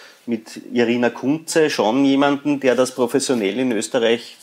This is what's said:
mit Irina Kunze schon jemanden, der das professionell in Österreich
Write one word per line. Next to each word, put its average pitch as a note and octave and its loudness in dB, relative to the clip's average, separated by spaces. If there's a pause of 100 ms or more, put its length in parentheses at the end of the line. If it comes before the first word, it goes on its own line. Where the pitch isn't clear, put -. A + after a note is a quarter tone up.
(260)
mit - -8 (120)
Irina A#2+ 2
Kunze D#3 0
schon B2 2
jemanden, C#3 2
der B2 2
das B2+ 0
professionell A#2+ 0
in B2+ 0
Österreich A#2 -2